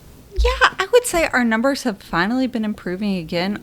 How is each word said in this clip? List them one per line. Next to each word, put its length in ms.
Yeah, 440
I 120
would 140
say 280
our 100
numbers 400
have 180
finally 460
been 180
improving 520
again, 460